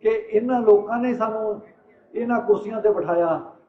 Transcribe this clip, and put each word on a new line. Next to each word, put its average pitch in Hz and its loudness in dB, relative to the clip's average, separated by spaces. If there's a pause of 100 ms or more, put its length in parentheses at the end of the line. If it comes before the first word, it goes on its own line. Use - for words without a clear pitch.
ਕਿ 220 2
ਇਹਨਾਂ 233 0
ਲੋਕਾਂ 208 4
ਨੇ 247 0
ਸਾਨੂੰ 214 -4 (520)
ਇਹਨਾਂ 233 -2
ਕੁਰਸੀਆਂ 208 0
ਤੇ 208 -6
ਬਿਠਾਇਆ 170 0 (280)